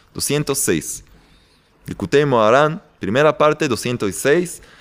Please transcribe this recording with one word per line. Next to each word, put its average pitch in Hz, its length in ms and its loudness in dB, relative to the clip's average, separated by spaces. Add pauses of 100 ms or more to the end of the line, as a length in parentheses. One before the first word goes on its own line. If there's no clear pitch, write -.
(140)
Doscientos 143 440 -4
seis. - 460 -4 (840)
Likutei 139 380 0
Moharan, 135 580 2 (180)
primera 143 360 0
parte, 151 300 0
doscientos 117 480 -4
seis, 170 480 0 (180)